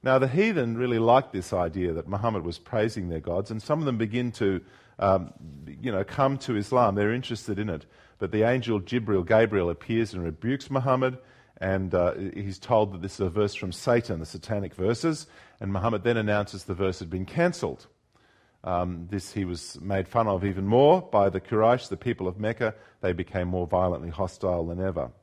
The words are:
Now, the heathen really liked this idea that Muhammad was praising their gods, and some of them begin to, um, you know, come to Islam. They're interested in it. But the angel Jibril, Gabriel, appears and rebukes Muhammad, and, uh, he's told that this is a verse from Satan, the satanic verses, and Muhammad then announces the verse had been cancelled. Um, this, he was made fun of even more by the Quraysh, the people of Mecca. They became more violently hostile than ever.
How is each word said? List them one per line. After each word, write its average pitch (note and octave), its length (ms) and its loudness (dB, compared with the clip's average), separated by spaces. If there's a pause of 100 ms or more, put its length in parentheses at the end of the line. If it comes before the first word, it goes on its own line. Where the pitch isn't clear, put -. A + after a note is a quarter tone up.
Now, C3 160 6
the C3 100 4
heathen D3 480 2
really A#2+ 220 0
liked A2+ 340 6
this F#2 200 -4
idea F2 400 0
that - 160 -6
Muhammad G2+ 360 -2
was E2+ 140 -6
praising A2 500 -4
their E2 120 -6
gods, F2+ 300 -4
and A2 100 -8
some D3+ 200 -2
of D#3 40 -4
them B2 140 -2
begin A#2 340 -2
to, G2 280 0 (400)
um, F#2+ 320 2 (340)
you A#2+ 240 -8
know, G2 140 0
come C#3 340 0
to C3 160 -4
Islam. G#2+ 400 2
They're G#2 180 2
interested A#2 460 -6
in G#2+ 100 -4
it. D#2+ 160 -6 (360)
But F#2 100 -4
the G#2+ 140 4
angel A#2 360 2
Jibril, G#2 460 0
Gabriel, G#2 440 4
appears A2 440 -2
and F2+ 80 -4
rebukes A2 480 -4
Muhammad, C3 480 0 (420)
and, F#2+ 340 0
uh, F2+ 200 4
he's G2 460 -8
told G#2+ 320 2
that F2 100 -10
this F#2+ 120 -8
is - 60 -10
a F#2+ 80 0
verse G2+ 260 0
from F#2 180 -8
Satan, A2+ 480 0
the D#2+ 60 -8
satanic G2 480 -8
verses, C3+ 520 -2 (340)
and G2 120 -4
Muhammad G2+ 320 0
then A#2 120 2
announces G#2 480 -2
the F#2+ 100 -6
verse F#2 260 -2
had E2+ 100 -10
been F#2 160 -4
cancelled. D#3 640 -2 (720)
Um, F2 480 -4
this, G2 220 -8
he G2+ 120 -4
was F2 360 -10
made F#2+ 260 -2
fun A2+ 220 2
of F#2+ 160 0
even F#2+ 220 -2
more C#3+ 360 6
by G2+ 260 4
the F#2 120 -2
Quraysh, A#2 480 2
the F#2+ 80 -4
people G2 320 -4
of F2+ 100 -8
Mecca. A2 360 -2 (260)
They F#2 120 0
became F2+ 360 -4
more F2+ 180 -2
violently F2 440 0
hostile F2+ 560 -2
than F2 140 -6
ever. D#2+ 300 -4 (120)